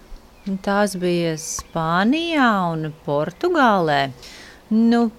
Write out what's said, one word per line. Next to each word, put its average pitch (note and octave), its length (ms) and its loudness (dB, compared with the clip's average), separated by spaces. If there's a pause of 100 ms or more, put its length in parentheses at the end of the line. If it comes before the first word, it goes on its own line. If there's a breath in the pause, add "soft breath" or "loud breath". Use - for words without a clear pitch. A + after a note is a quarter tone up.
(580)
tās G3+ 400 -2
bija E3+ 400 -2
Spānijā A#3 1120 0 (140)
un D#3+ 260 -4 (100)
Portugālē. D#3+ 1120 0 (540 loud breath)
Nu, A#3 420 2 (120)